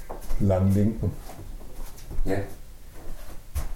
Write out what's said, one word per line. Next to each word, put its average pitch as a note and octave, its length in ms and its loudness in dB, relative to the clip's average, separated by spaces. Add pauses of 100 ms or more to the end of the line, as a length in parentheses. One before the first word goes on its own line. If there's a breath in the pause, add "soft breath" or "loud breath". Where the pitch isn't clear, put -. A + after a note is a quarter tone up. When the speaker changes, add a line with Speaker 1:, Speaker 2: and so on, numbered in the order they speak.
(400)
Speaker 1:
Lange G2 340 6
Linken. G#2 380 4 (1120)
Speaker 2:
Ja. F#2+ 140 4 (1400)